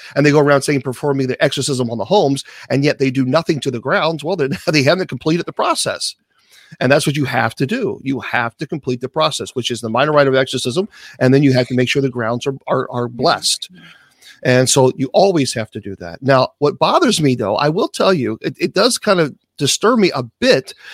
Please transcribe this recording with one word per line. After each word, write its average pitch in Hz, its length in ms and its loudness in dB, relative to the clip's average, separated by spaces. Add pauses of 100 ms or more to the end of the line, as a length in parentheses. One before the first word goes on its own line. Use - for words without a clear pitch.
(160)
and 143 100 2
they 147 60 4
go 151 80 6
around 143 220 4
saying, 143 200 -2
performing 135 460 -2
the 127 140 -4
exorcism 131 480 -2
on 117 80 -6
the 101 60 -6
homes, 147 380 2 (280)
and 135 140 2
yet 147 140 0
they 135 120 0
do 131 140 0
nothing 151 360 0
to 135 100 -4
the 123 100 -6
grounds, 160 440 -2
well, 180 120 -4
then 143 140 -2 (120)
<laughs> 170 100 -2
they 151 100 4
haven't 170 260 2
completed 160 380 -2
the 160 60 -10
process. - 640 -4 (640)
And 127 100 0
that's 147 160 4
what 143 100 0
you 147 100 0
have 123 300 -2
to 139 100 -2
do. 208 360 -4
You 131 180 -6
have 117 360 -4
to - 100 -10
complete 131 340 -6
the 127 80 -8
process, 151 460 -2
which - 160 -4
is 113 100 -6
the 117 100 -6
minor 135 220 -2
rite 147 140 2
of 135 80 2
exorcism. 131 540 -2 (320)
And 127 120 4
then 139 120 6
you 139 80 6
have 123 160 2
to 127 80 -4
make 127 120 2
sure 143 140 -2
the 135 80 -2
grounds 120 360 -4
are, 139 80 -2 (120)
are, 131 240 -2
are 123 180 -4
blessed. 120 640 -2 (720)
And 127 260 4
so 131 280 4
you 131 180 -2
always 175 400 2
have 110 160 -6
to 110 100 -12
do 98 160 -12
that. 87 260 -14
Now, 135 360 4
what 143 200 0
bothers 254 440 2
me, 135 140 2
though, 107 200 -2
I 147 140 0
will 214 180 -2
tell - 240 0
you, 113 300 -2
it, - 180 -6
it 156 140 -2
does 226 240 0
kind 196 220 0
of 151 140 -2 (220)
disturb 208 420 0
me 185 160 4
a 135 100 -4
bit, 175 500 0 (200)